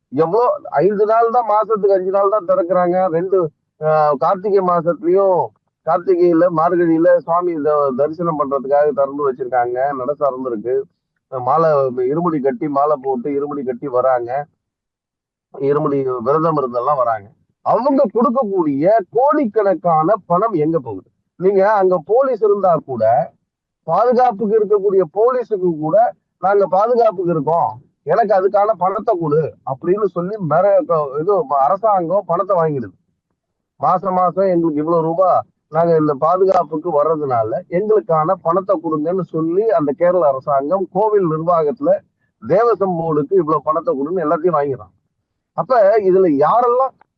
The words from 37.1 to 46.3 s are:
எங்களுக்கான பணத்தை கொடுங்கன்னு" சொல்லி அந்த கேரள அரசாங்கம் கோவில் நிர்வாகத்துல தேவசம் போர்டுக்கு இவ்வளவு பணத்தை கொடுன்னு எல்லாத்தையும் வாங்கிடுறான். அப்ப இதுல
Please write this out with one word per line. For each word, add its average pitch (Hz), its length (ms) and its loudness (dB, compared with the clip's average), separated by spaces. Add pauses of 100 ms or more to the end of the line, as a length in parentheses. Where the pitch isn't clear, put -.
எங்களுக்கான 175 640 0 (100)
பணத்தை 185 400 -2
கொடுங்கன்னு" 160 380 -4
சொல்லி 170 500 -2
அந்த 151 260 0
கேரள 175 320 2
அரசாங்கம் 143 640 -2
கோவில் 202 380 0
நிர்வாகத்துல 160 680 0 (500)
தேவசம் 190 520 2
போர்டுக்கு 156 340 -2
இவ்வளவு 151 280 0
பணத்தை 156 360 -2
கொடுன்னு 156 200 -4
எல்லாத்தையும் 160 380 0
வாங்கிடுறான். 135 360 -4 (600)
அப்ப 208 460 2
இதுல 180 480 2